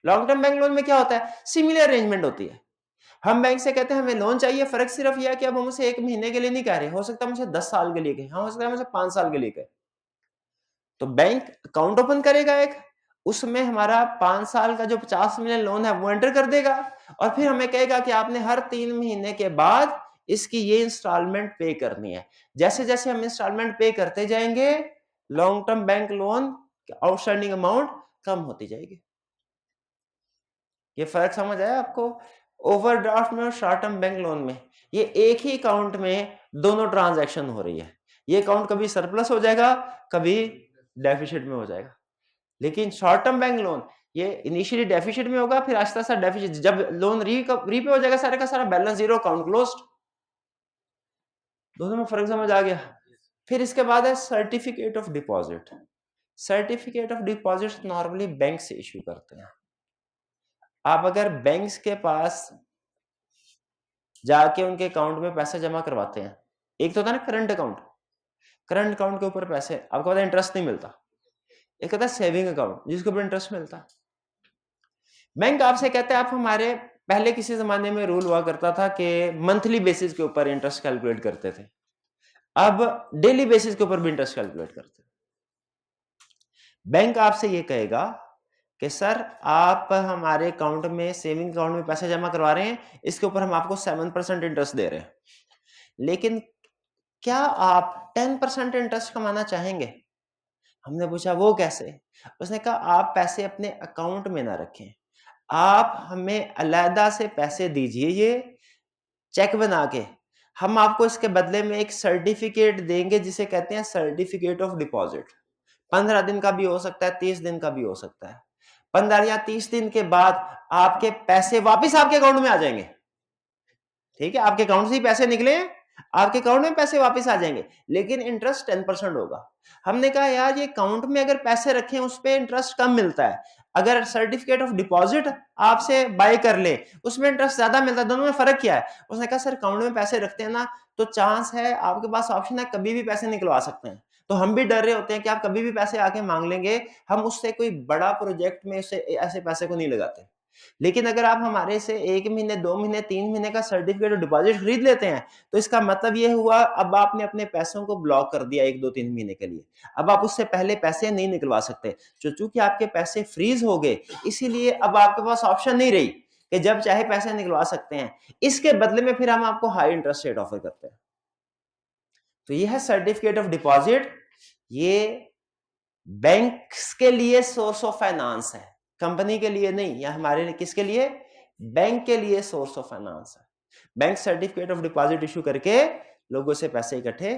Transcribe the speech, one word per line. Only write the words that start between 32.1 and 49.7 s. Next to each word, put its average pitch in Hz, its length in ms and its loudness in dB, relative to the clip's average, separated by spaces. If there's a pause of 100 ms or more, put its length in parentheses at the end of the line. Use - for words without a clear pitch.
ओवरड्राफ्ट 220 720 2
में 233 100 -4
और 240 80 -2
शॉर्ट 180 300 0
टर्म 208 160 -6
बैंक 190 220 -2
लोन 160 180 -4
में 131 240 -8 (320)
ये 208 100 0
एक 226 380 2
ही 269 160 -4
अकाउंट 208 380 -2
में 190 420 -4 (180)
दोनों 208 340 2
ट्रांजैक्शन 160 600 0
हो 110 120 -8
रही 82 180 -6
है। 82 180 -16 (320)
ये 196 120 4
अकाउंट 202 280 0
कभी 208 180 -2
सरप्लस 202 440 -2
हो 226 80 2
जाएगा, 226 360 4 (360)
कभी 202 560 -2 (320)
डेफिसिट 143 440 -2
में 135 120 -8
हो 113 100 -6
जाएगा। 101 280 -12 (680)
लेकिन 156 280 -2
शॉर्ट - 340 2
टर्म 254 160 2
बैंक 247 200 0
लोन 165 300 -6 (260)
ये 180 300 -6
इनिशियली 196 400 -2
डेफिसिट 208 420 0
में 254 120 -2
होगा, 254 200 2
फिर 262 160 -2
आहिस्ता 214 240 0
आहिस्ता 233 160 -2
डेफिसिट, 190 360 -2
जब 185 400 0
लोन 202 300 0
री-, 247 480 -2
रीपे 247 220 0
हो 277 60 6
जाएगा 262 200 2
सारे 254 200 0
का 262 80 -2
सारा, 254 180 -2
बैलेंस 196 340 0
ज़ीरो, 214 200 2
अकाउंट 165 280 -2
क्लोज्ड। 240 360 0 (2000)